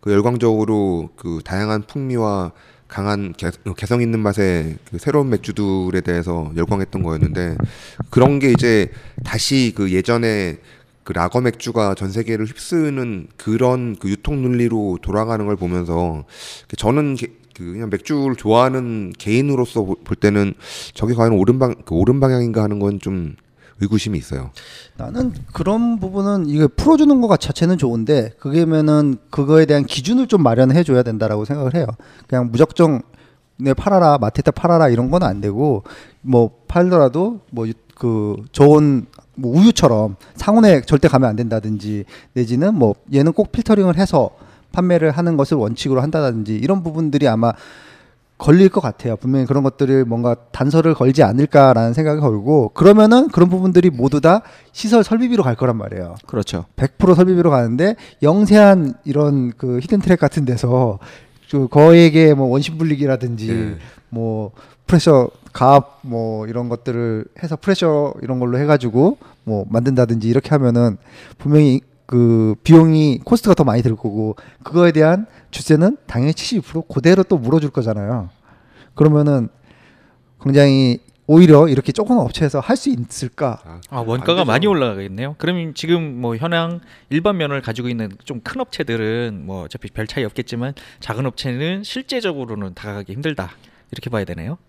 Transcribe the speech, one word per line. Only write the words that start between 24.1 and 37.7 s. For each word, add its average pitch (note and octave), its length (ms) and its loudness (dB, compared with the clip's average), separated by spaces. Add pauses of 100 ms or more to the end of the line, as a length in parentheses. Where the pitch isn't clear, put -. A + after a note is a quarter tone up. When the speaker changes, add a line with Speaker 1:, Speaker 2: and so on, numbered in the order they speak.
Speaker 1:
있어요. C2 340 -10 (440)
Speaker 2:
나는 A#3+ 380 -6 (180)
그런 A3+ 480 -2
부분은 F#3+ 480 -4
이게 D3 180 2
풀어주는 C#4+ 540 4
것 G#3 180 2
자체는 E3+ 380 -2
좋은데 A#2 640 -2
그게면은 D3+ 760 2 (120)
그거에 D3+ 380 4
대한 C#3+ 180 2
기준을 A3+ 440 -2
좀 F#3+ 140 2
마련해 C3 400 4
줘야 B2+ 200 2
된다라고 G#2+ 420 -4
생각을 C#3 300 -6
해요. E3 120 -2 (400)
그냥 B2 240 -2
무작정 D3+ 520 2 (560)
"네, C3+ 160 0
팔아라, F3+ 420 2
마트에다 A#2+ 360 -2
팔아라." E3 360 2
이런 B2 220 0
건 F3+ 120 0
안 G2+ 200 -4
되고 G#2+ 420 -4 (380)
뭐 A#2+ 460 0
팔더라도 F3 720 0 (100)
뭐 A2+ 180 -6
유-, A2+ 60 -8 (200)